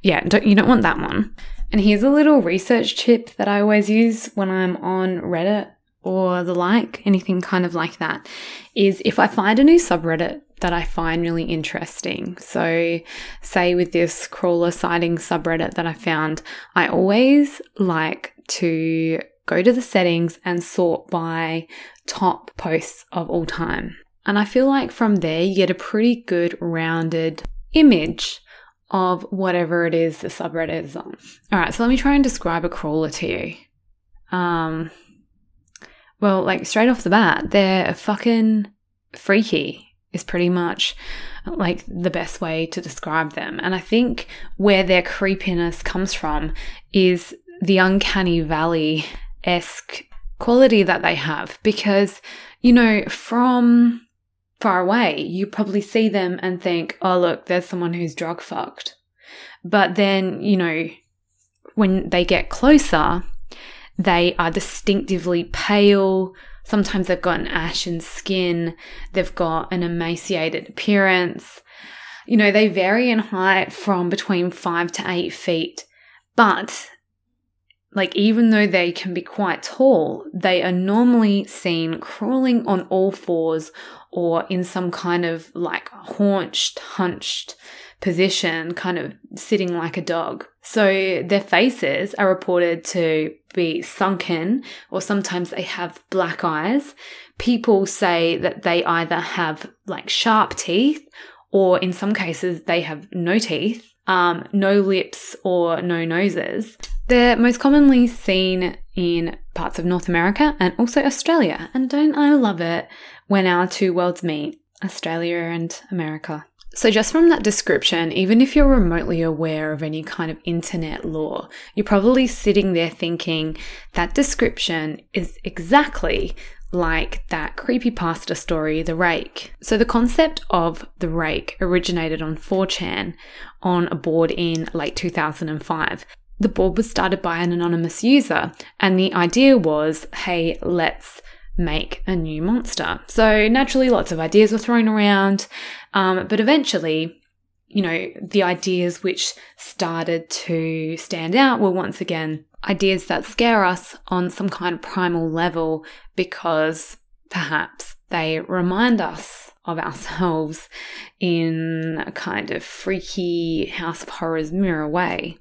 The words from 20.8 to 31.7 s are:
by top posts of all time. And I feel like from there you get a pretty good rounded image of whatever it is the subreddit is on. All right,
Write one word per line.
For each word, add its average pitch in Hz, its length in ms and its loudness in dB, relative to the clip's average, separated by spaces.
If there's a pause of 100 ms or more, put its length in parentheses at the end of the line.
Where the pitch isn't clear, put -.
by 165 580 -4 (400)
top - 500 -2
posts - 540 -4
of 165 180 -6
all 170 160 -2
time. - 500 -6 (300)
And 202 140 2
I 208 60 2
feel 254 200 2
like 277 260 2
from 214 260 2
there 160 240 0
you 190 140 0
get 185 140 4
a 185 60 0
pretty 226 400 2
good 175 440 -2
rounded 165 840 -2 (300)
image 185 680 6 (480)
of 185 400 0
whatever 175 560 0
it 165 80 0
is 165 260 0
the - 100 -8
subreddit 165 560 -6
is 139 100 -16
on. - 200 -14 (360)
All 196 80 2
right, 165 140 2